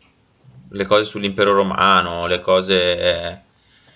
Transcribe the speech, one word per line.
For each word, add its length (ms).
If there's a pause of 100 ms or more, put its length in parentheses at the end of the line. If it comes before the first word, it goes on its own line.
(720)
le 160
cose 180
sull'impero 480
romano, 720
le 140
cose... 580
Eh, 400 (580)